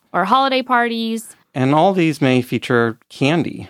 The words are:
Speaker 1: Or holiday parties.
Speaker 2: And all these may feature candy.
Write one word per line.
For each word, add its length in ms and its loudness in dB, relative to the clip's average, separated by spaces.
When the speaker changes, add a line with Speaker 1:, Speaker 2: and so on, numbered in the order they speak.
Speaker 1:
Or 140 0
holiday 360 2
parties. 760 -2
Speaker 2:
And 200 0
all 200 4
these 280 0
may 200 4
feature 560 -2
candy. 600 -2